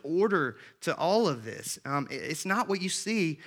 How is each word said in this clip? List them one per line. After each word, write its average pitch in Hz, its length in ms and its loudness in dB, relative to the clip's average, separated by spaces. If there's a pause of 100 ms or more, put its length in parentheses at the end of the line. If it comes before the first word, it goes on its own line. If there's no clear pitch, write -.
order 170 540 2 (240)
to 165 120 0
all 202 320 4
of 123 180 0
this. - 400 -8
Um, 139 240 -2
it, 135 140 -6
it's - 240 -6
not 202 220 2
what 196 120 0
you 185 80 -2
see 185 580 0